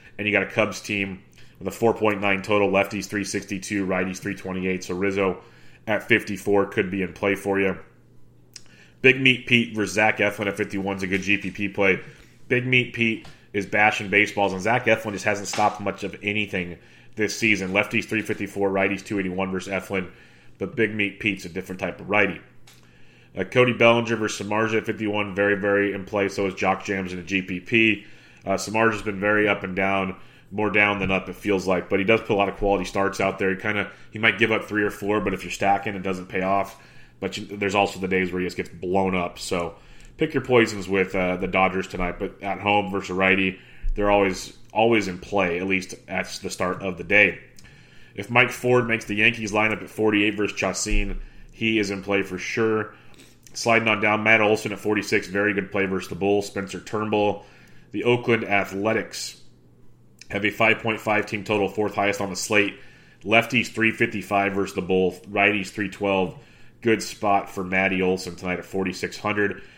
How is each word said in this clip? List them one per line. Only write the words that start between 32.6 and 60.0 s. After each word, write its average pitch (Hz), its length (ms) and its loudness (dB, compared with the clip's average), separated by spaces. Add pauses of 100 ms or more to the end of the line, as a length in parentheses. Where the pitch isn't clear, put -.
starts 98 360 -2
out 98 200 0
there. 98 100 2
He 95 100 -4
kinda, 104 300 -2 (220)
he 107 80 -10
might 113 180 4
give 110 140 4
up 107 120 0
three 104 200 0
or 101 60 0
four, 101 300 0
but 95 140 0
if 92 80 -8
you're 90 80 -10
stacking, 101 440 0
it 95 80 -8
doesn't 92 240 -4
pay 92 160 -4
off. 95 380 -2 (380)
But 95 180 -6
you, 104 200 -10
there's 101 180 0
also 101 240 2
the 92 100 -4
days 92 240 0
where 92 80 -2
he 92 60 0
just 87 100 -6
gets 90 120 -6
blown 92 460 0
up. 87 240 -4
So 85 360 -4 (420)
pick 156 180 -2
your 127 80 0
poisons 104 460 4
with, 95 260 0
uh, 90 220 0
the 92 100 -4
Dodgers 92 400 2
tonight. 90 320 -4
But 95 240 -8
at 95 180 -6
home 101 300 2
versus 95 200 -4
a 90 40 -2
righty, 95 440 2 (360)
they're 101 160 2
always, 98 460 2 (160)
always 113 340 4
in 90 120 -6
play, 90 400 0
at 92 80 -4
least 95 280 -2 (140)
at 92 180 -4 (160)
the 92 80 -6
start 92 320 -4
of 90 160 -6
the 85 60 -10
day. 98 340 6 (760)
If 101 160 -10
Mike 123 200 4
Ford 123 380 2
makes 113 160 -2
the 104 100 -6
Yankees 110 380 2
lineup 107 300 0
at - 80 -14
forty-eight 107 440 2
versus 98 240 -2
Chacin, 101 600 0 (340)
he 113 260 0
is 101 120 0
in 98 120 -6
play 98 200 2
for 92 160 -6
sure. 110 560 0 (580)
Sliding 113 360 2
on 104 120 2
down, 107 220 2
Matt 110 180 6
Olson 107 320 2
at 92 60 -8
forty-six, 104 500 0
very 101 260 0
good 95 160 -4
play 98 160 0
versus 95 220 -2
the 90 80 -8
Bulls. 101 300 2
Spencer 95 340 -8
Turnbull. 107 640 0 (480)
The 104 120 -4
Oakland 120 400 2
Athletics 98 960 -2 (920)